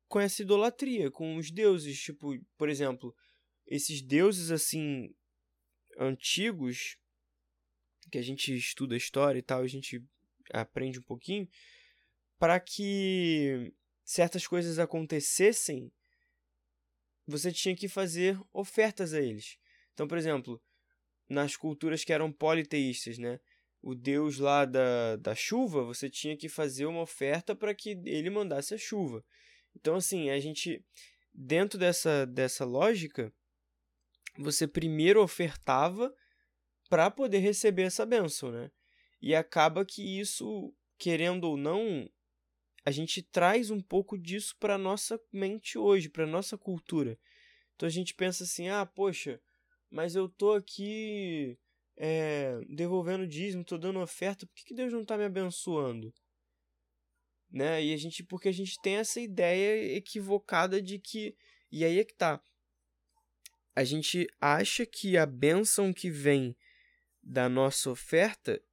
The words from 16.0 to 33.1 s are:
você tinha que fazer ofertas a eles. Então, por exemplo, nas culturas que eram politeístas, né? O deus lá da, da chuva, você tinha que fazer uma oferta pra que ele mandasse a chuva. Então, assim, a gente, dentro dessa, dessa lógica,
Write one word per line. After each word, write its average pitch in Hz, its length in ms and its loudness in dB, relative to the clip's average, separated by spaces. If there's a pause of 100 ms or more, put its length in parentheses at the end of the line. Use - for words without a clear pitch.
você 151 240 -2
tinha 180 240 0
que 196 120 -6
fazer 185 520 0 (140)
ofertas 196 600 0
a 156 80 0
eles. 110 360 -4 (360)
Então, 151 140 -4
por 170 100 -2
exemplo, 135 440 -2 (680)
nas 143 300 0
culturas 156 460 -2
que 165 100 2
eram 156 180 2
politeístas, 147 840 0
né? 120 220 -6 (420)
O 131 140 -8
deus 139 420 0
lá 143 280 6
da, 123 500 2
da 107 180 -2
chuva, 190 500 0
você 120 240 -6
tinha 151 300 -6
que 151 100 -12
fazer 143 380 -4
uma 165 160 -4
oferta 165 540 -2
pra 208 180 -2
que 202 320 -8
ele 156 240 -2
mandasse 196 460 -2
a - 20 -6
chuva. 156 480 -4 (500)
Então, 160 200 0
assim, 180 340 -2
a 139 100 0
gente, 156 460 -6 (480)
dentro 175 460 0
dessa, 160 480 4
dessa 127 360 -2
lógica, 143 720 0 (1040)